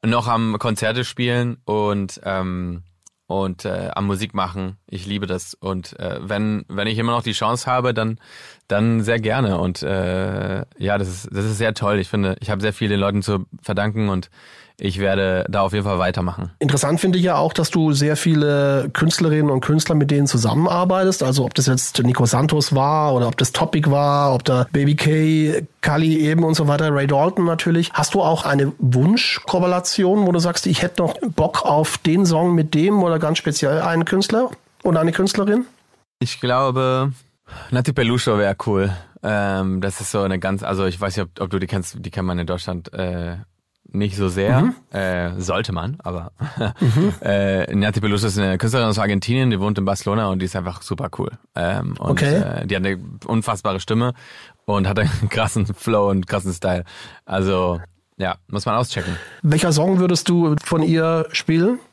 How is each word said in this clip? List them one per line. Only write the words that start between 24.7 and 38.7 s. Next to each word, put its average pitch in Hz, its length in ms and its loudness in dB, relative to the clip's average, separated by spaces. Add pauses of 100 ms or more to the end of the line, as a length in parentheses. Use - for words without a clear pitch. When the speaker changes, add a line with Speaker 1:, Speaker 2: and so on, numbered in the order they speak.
Speaker 2:
Baby 143 240 4
K, 156 680 2 (200)
Kali 156 400 2
eben 156 220 4
und 160 120 4
so 151 120 2
weiter, 147 240 2
Ray 139 140 2
Dalton 160 400 2
natürlich. 170 480 2
Hast - 220 -2
du 196 80 4
auch 160 200 2
eine 139 280 2 (640)
Wunschkorrelation, 180 920 2
wo 180 40 2
du 175 80 2
sagst, 170 280 0
ich 175 140 0
hätte 180 200 -2
noch 160 140 0 (200)
Bock 156 300 0
auf 156 340 2
den 175 260 4
Song 170 300 4
mit 156 180 2
dem 190 300 4
oder 165 160 2
ganz 160 180 0
speziell 151 440 0
einen 165 240 0
Künstler 220 460 0 (320)
oder 165 160 4
eine 165 120 2
Künstlerin? 208 540 0 (540)
Speaker 1:
Ich - 200 -4
glaube, 131 720 2 (600)
Nati 127 220 2
Peluso 117 440 2
wär 101 180 2 (100)
cool. 98 260 0 (320)